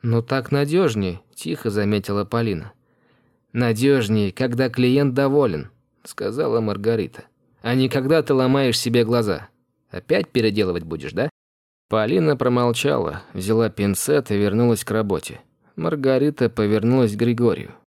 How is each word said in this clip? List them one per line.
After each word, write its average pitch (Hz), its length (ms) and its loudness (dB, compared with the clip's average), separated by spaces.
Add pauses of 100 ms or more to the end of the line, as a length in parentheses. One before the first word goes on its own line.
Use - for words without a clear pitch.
«Но 117 200 2
так 135 300 -2
надёжнее», 143 680 0 (120)
тихо - 360 -6
заметила 101 560 -2
Полина. 107 480 -4 (800)
«Надёжнее, 113 800 2
когда 123 380 -2
клиент 127 440 2
доволен», 135 560 0 (340)
сказала 117 580 -4
Маргарита. 104 640 -2 (360)
«А 120 140 -2
не 131 140 2
когда 143 340 2
ты 143 100 0
ломаешь 131 460 2
себе 120 260 2
глаза. 107 440 -2 (400)
Опять 170 400 -2
переделывать 98 540 0
будешь, 78 300 -10
да?» 120 160 -4 (600)
Полина 143 460 2
промолчала, 123 880 0 (100)
взяла 110 360 0
пинцет 104 600 0
и 101 60 0
вернулась 107 460 2
к - 80 -8
работе. 104 500 -4 (340)
Маргарита 143 760 0
повернулась 110 640 2
к 104 60 -8
Григорию. 117 560 0 (180)